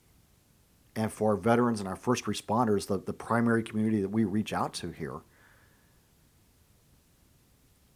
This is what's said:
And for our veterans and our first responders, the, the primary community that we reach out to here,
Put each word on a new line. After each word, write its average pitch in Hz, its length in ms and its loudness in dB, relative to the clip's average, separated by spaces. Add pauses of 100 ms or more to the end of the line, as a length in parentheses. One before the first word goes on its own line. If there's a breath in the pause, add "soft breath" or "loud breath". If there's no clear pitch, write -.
(960)
And 110 160 -2
for 107 200 0
our 101 40 2
veterans 113 440 2
and 95 80 -6
our 92 80 -6
first - 280 0
responders, 107 600 0
the, 98 120 0
the 98 140 -8
primary 117 500 2
community 110 380 0
that 95 100 -2
we 110 140 2
reach 101 280 -2
out 110 220 -2
to 87 160 -8
here, 71 320 -10 (2750 soft breath)